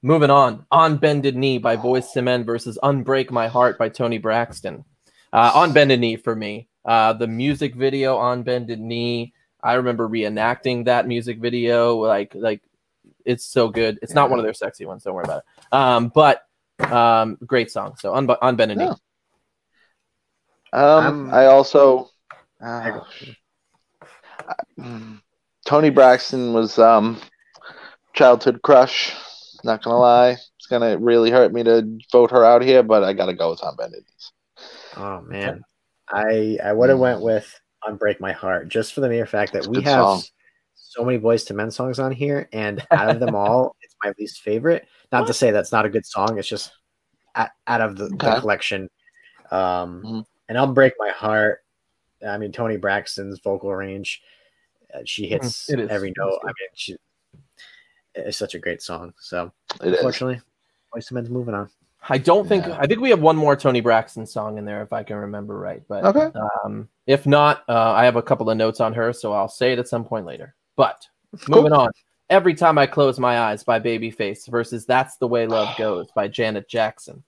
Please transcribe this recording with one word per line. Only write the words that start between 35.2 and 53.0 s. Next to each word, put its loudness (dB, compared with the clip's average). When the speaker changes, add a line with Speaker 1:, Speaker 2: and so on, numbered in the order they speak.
Speaker 3:
man, -10
I, -2
I -2
would 4
have 4
Speaker 2:
Mm. 2
Speaker 3:
went 0
with -4
"Unbreak -4
My -6
Heart" -6
just -6
for -4
the 0
mere -2
fact -4
that -4
Speaker 2:
It's -8
a -12
Speaker 3:
we -4
Speaker 2:
good -2
Speaker 3:
have 4
Speaker 2:
song. 2
Speaker 3:
so -12
many -2
Boyz 0
two -12
Men -6
songs -8
on -4
here, -6
and -8
out 2
of -2
them -2
Speaker 1:
<laughs> -
Speaker 3:
all, 0
it's -20
my -6
least -14
favorite. -2
Not 0
to -2
Speaker 1:
What? -4
Speaker 3:
say 2
that's -2
not 0
a -2
good -6
song. -4
It's -10
just -12
out, -4
out -2
of -4
the, -8
Speaker 2:
Okay. -4
Speaker 3:
the -2
collection, -4
um, -4
Speaker 2:
Mm-hmm. -10
Speaker 3:
and -4
Unbreak 4
My -4
Heart. -2
I -8
mean, -10
Toni -6
Braxton's -8